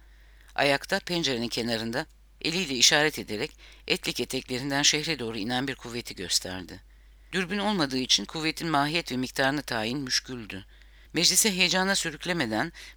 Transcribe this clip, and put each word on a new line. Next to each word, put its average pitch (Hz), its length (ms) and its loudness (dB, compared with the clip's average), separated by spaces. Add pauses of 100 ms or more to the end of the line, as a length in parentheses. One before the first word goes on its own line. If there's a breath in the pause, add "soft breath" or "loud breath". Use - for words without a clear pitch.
(540 soft breath)
Ayakta 143 460 2
pencerenin 135 480 -2
kenarında 117 580 -2 (340)
eliyle 165 340 -2
işaret 147 440 6
ederek 107 380 -6 (320 loud breath)
Etlik 165 320 -2
eteklerinden 131 640 -2
şehre 151 360 2
doğru 117 200 -4
inen 123 300 -2
bir 131 60 -4
kuvveti 117 400 -10
gösterdi. 92 680 -4 (500 soft breath)
Dürbün 185 260 -2
olmadığı 180 400 0
için 131 260 2
kuvvetin 160 440 -4
mahiyet 151 440 2
ve 131 40 -2
miktarını 135 460 0
tayin 117 360 0
müşküldü. 117 640 -6 (480 soft breath)
Meclise 180 440 4
heyecana 185 380 4
sürüklemeden 156 800 0 (240 loud breath)